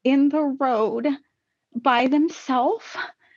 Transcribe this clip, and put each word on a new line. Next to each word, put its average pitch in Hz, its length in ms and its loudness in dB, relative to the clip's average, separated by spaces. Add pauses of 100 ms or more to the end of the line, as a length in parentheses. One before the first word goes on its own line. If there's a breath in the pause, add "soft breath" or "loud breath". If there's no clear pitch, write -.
in 277 260 4
the 302 140 0
road 247 640 -2 (640)
by 247 340 0
themselves. 294 800 0 (500 loud breath)